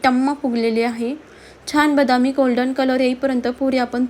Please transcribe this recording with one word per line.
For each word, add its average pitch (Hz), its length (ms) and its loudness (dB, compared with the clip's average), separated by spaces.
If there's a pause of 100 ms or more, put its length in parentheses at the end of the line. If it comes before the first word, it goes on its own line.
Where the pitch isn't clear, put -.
टम्म 262 300 2
फुगलेली 233 500 -2
आहे. 233 300 -4 (540)
छान 294 280 2
बदामी 254 360 2
गोल्डन 254 420 0
कलर 262 280 0
येईपर्यंत 254 480 -2
पुरी 262 280 -2
आपण 247 320 -2